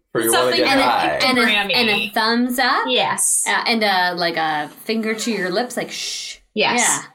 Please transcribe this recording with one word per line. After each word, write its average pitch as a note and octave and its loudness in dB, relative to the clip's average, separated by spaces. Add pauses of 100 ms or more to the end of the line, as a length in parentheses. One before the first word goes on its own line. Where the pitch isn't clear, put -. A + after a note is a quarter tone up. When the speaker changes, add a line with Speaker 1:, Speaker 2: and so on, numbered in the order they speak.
(120)
Speaker 1:
for - 0
you A2+ 0
wanna B2 2 (100)
Speaker 2:
Something B2 0
Speaker 1:
get - 2
Speaker 3:
And C4+ 4
a, - 2
Speaker 1:
high. A#2+ 2 (160)
Speaker 3:
and B3+ 2
a, A#3+ 2
Speaker 2:
Grammy. G#3 0
Speaker 3:
and A#3 2
a G3+ 0
thumbs A#3+ 0
up. C#4 2
Speaker 2:
Yes. - 0
Speaker 3:
Uh, G3 0
and A3+ 2
a, F3+ 2
like, E3+ -2
a D#3 -2 (160)
finger A3 -2
to A3 -4
your F#3 -2
lips, A#3 -2
like, F#3 -6
"Shh." - -10 (180)
Speaker 2:
Yes. A#3 2
Speaker 3:
Yeah. E3 0 (120)